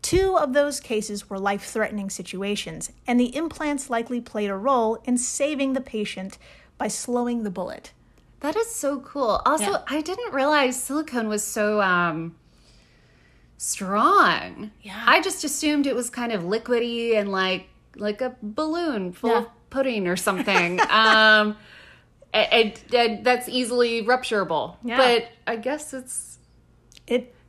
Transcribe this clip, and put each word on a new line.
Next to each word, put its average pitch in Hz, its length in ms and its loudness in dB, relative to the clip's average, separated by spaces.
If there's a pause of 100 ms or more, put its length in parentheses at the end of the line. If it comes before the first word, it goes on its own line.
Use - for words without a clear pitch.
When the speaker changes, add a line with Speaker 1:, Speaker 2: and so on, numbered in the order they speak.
Speaker 1:
two 370 360 4
of 294 140 2
those 285 280 2
cases 214 500 -6
were 196 80 -6
life-threatening 202 720 -2
situations, 190 840 -8 (140)
and 240 120 2
the 247 160 2
implants 294 560 -4
likely 240 300 -4
played 208 300 -4
a 196 60 -4
role 226 480 2
in 247 140 2
saving 277 540 -2
the 262 80 -2
patient 208 560 -8 (420)
by 220 100 -4
slowing 240 540 -4
the 208 80 -4
bullet. - 420 -10 (480)
Speaker 2:
That 302 160 -4
is 440 180 -2
so 285 260 -2
cool. 233 460 0
Also, 311 260 2
Speaker 1:
Yeah. 381 60 0 (100)
Speaker 2:
I 294 140 -2
didn't 392 320 -8
realize 269 480 2
silicone 262 460 -4
was 208 140 -4
so, 208 380 0
um, 170 540 0 (1200)
strong. 208 1120 2 (120)
Speaker 1:
Yeah. 208 240 -14
Speaker 2:
I 311 160 8
just 359 220 -4
assumed 294 420 0
it 269 100 0
was 240 140 -4
kind 240 220 -6
of 190 100 -2
liquidy 233 720 0
and 208 160 0
like, 185 360 -2 (280)
like 208 240 -4
a 254 220 -4
balloon 269 680 -2
full 226 180 -2
Speaker 1:
Yeah. 233 80 4
Speaker 2:
of 226 80 -2 (240)
pudding 247 360 0
or 180 100 0
something. 180 680 0
Speaker 1:
<laughs> - 60 0
Speaker 2:
Um, 214 680 6 (760)
and, 220 180 2
and, 226 420 2
and 220 300 0
that's 247 240 2
easily 240 540 0
rupturable. 196 840 0
Speaker 1:
Yeah. 233 120 -4
Speaker 2:
But 240 320 4 (180)
I 233 100 -4
guess 262 380 -6
it's - 440 -14 (680)
Speaker 1:
It, - 260 -2 (160)